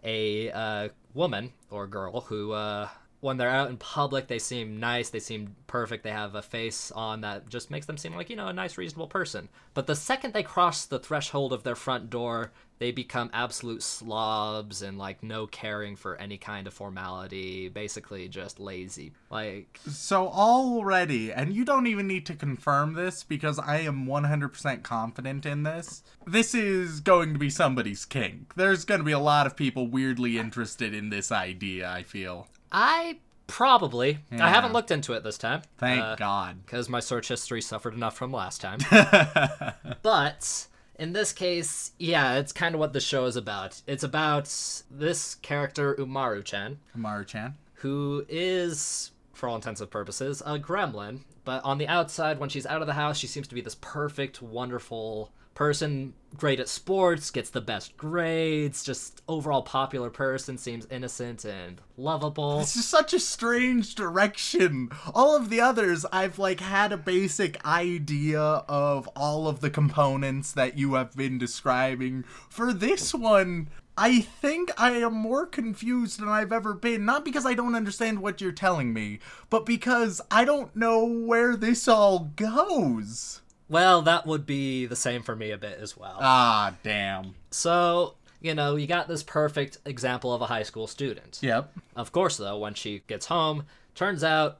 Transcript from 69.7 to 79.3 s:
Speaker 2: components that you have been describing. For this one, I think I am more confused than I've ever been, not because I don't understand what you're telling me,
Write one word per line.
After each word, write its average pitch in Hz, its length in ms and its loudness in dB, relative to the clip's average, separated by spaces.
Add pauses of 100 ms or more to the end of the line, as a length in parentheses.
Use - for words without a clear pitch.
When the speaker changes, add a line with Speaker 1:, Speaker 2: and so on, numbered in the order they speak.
Speaker 2:
components 139 840 2
that 131 260 0
you 139 160 2
have 131 220 0
been 131 220 0
describing. 127 840 0 (260)
For 240 240 -2
this 233 400 2
one, 190 560 4 (280)
I 233 240 8
think 320 500 -2 (100)
I 247 120 8
am 233 220 2
more 226 300 0
confused 233 760 -2
than 208 80 -4
I've 214 240 2
ever 220 200 0
been, 220 320 0
not 277 200 2
because 269 200 -2
I 254 100 4
don't 240 200 0
understand 214 480 0
what 202 180 -2
you're 185 120 0
telling 156 400 2
me, 107 260 -2 (320)